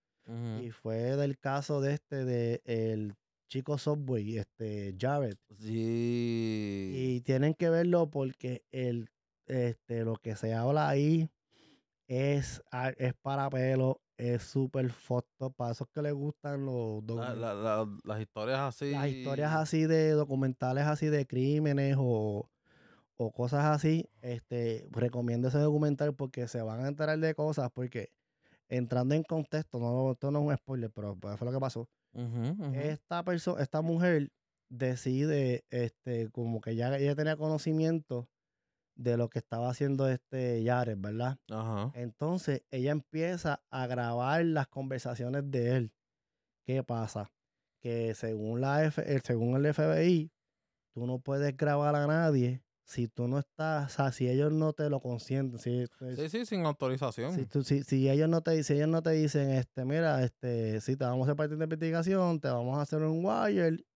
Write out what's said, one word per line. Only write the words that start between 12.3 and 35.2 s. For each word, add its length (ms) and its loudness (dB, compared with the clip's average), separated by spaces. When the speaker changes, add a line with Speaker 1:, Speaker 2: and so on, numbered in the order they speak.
Speaker 2:
a-, 200 -2
es 300 -2
para 300 -2
pelo, 500 2
es 260 0
súper 480 -2
fucked 380 -4
up. 140 -6
Para 180 -4
esos 200 -6
que 100 -6
les 120 -2
gustan 520 -6
los 380 -4
Speaker 1:
La, 300 -4
Speaker 2:
documen- 60 -6
Speaker 1:
la, 140 -4
la, 500 -2
las 160 -4
historias 400 -4
así. 320 -4
Speaker 2:
Las 160 0
historias 460 -2
así 320 2
de 240 4
documentales 760 0
así 200 0
de 200 2
crímenes 720 2
o, 500 0
o 160 -4
cosas 340 0
así, 420 2
este, 680 -4
recomiendo 580 0
ese 100 2
documental 560 2
porque 340 -6
se 140 -6
van 220 -6
a 40 -2
enterar 300 -2
de 160 0
cosas, 380 -2
porque 380 -6
entrando 460 0
en 80 2
contexto, 560 -4
no, 340 0
esto 180 -2
no 100 0
es 60 2
un 100 2
spoiler, 340 -6
pero 260 -8
pues 220 -8
fue 80 -4
lo 60 -2
que 80 -2
pasó. 280 -4
Speaker 1:
Ujú, 400 -4
ujú. 120 -4
Speaker 2:
Esta 500 -4
perso-, 340 0
esta 240 0
mujer 480 4
decide, 1000 0